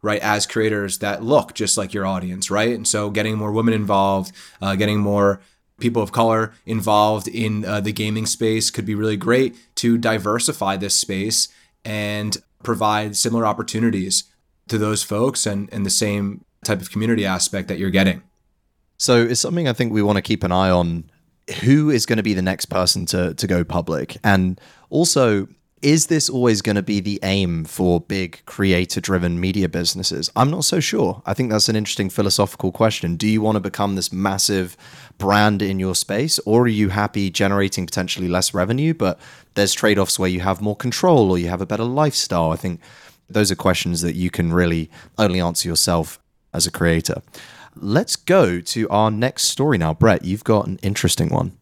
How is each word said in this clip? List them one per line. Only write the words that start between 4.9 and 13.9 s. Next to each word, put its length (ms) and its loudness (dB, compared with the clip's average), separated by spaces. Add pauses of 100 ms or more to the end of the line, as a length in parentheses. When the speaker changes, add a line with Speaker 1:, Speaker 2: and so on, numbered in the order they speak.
Speaker 1:
more 400 2 (400)
people 240 0
of 80 -6
color 420 0 (140)
involved 600 2
in, 380 -4
uh, 160 -2
the 100 -4
gaming 360 -4
space 420 0
could 160 -6
be 80 -4
really 240 -2
great 380 2 (220)
to 200 2
diversify 800 -2
this 160 -4
space 540 -2 (360)
and 540 -6 (240)
provide 560 -2
similar 280 0
opportunities 800 -2 (420)